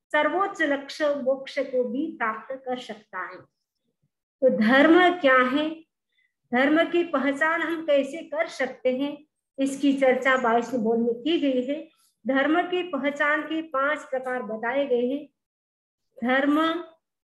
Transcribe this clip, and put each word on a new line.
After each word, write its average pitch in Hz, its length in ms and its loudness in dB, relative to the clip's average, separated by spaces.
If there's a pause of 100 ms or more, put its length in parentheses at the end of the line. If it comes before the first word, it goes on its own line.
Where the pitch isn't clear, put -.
(120)
सर्वोच्च 330 500 0
लक्ष्य 285 520 -2
मोक्ष 269 440 -4
को 254 260 -2
भी 269 340 -6
प्राप्त 226 480 -6
कर 254 120 -6
सकता 202 500 -12
है। 180 80 -16 (1040)
तो 233 160 4
धर्म 320 640 6
क्या 262 180 6
है, 294 460 0 (680)
धर्म 294 360 4
की 349 140 2
पहचान 311 580 0
हम 320 240 -6
कैसे 285 320 0
कर 320 280 -6
सकते 254 520 -4
हैं, 285 260 -6 (340)
इसकी 277 340 0
चर्चा 262 440 2
बाईसवें 233 460 0
बोल 226 160 2
में 233 160 0
की 302 260 -2
गई 262 220 0
है। 294 260 -6 (380)
धर्म 277 360 2
की 359 200 -2
पहचान 294 600 -2
के 311 200 -6
पांच 285 360 -2
प्रकार 254 440 -6
बताए 233 440 -4
गए 247 200 0
हैं। 285 200 -4 (1000)
धर्म 285 480 2 (580)